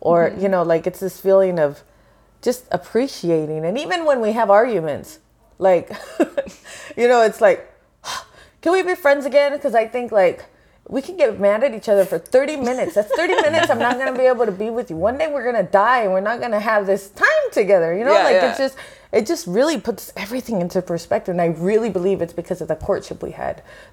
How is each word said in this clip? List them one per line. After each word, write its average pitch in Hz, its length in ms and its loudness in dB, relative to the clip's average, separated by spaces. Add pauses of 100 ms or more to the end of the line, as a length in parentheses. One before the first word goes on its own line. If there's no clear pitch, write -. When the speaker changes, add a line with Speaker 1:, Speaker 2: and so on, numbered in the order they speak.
Speaker 1:
or, 170 280 4
Speaker 2:
Mm-hmm. 196 120 -6
Speaker 1:
you 202 80 0
know, 180 140 2
like, 165 240 0
it's 175 120 -6
this 185 200 -8
feeling 190 400 2
of 143 240 -2 (580)
just 247 300 -4
appreciating. 165 960 -2
And 190 120 -2
even 330 280 -4
when 269 160 2
we 214 120 0
have 220 160 0
arguments, 190 680 2 (400)
like, 180 320 2 (280)
<laughs> - 760 -6
you 233 100 2
know, 240 140 4
it's 220 200 2
like, 185 300 2 (320)
<gasps> - 580 -14
"Can 330 120 2
we 381 100 2
be 359 120 -2
friends 285 300 0
again?" 285 340 2
'Cause 254 160 -4
I 226 120 2
think, 240 240 -8
like, 190 340 2 (420)
we 262 140 -4
can 359 160 -12
get 220 220 0
mad 202 240 2
at 269 100 0
each 220 160 -8
other 196 160 4
for 170 140 -4
thirty 277 360 0
minutes. 254 380 -4
That's - 220 0
thirty 359 200 0
minutes 330 360 2
I'm 233 80 2
not 247 180 0
gonna 262 200 -4
be 254 100 2
able 240 180 2
to 208 60 0
be 208 180 -6
with 226 220 -6
you. 160 60 -8
One 220 200 -2
day 320 140 -2
we're 269 120 -4
gonna 233 200 0
die, 220 380 2
and 190 120 0
we're 190 60 0
not 220 200 -4
gonna 233 200 -4
have 208 260 0
this 196 240 -2
time 587 420 2
together, 180 440 2
you 220 100 -4
know? 285 80 4
Speaker 2:
Yeah, 302 100 6
Speaker 1:
Like, - 120 4
Speaker 2:
yeah. 180 140 4
Speaker 1:
it's - 100 -4
just, 269 160 -2 (360)
it 220 140 0
just 320 220 -4
really 254 320 0
puts - 360 -8
everything 208 460 -6
into 180 220 -2
perspective. 180 480 -4
And 175 100 -2
I 170 60 2
really 196 420 0
believe 185 320 -2
it's 165 120 -6
because 170 280 -8
of 160 60 -8
the 156 80 -2
courtship - 480 -6
we - 80 -10
had, - 320 -10 (300)